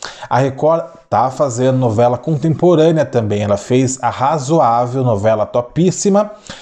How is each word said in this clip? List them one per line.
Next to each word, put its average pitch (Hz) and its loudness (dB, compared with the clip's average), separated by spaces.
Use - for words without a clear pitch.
A - 0
Record 151 0
tá 117 0
fazendo 131 0
novela 120 2
contemporânea 160 2
também. 104 -2
Ela 101 0
fez 127 0
a 120 0
razoável, 127 0
novela 107 0
topíssima, 190 0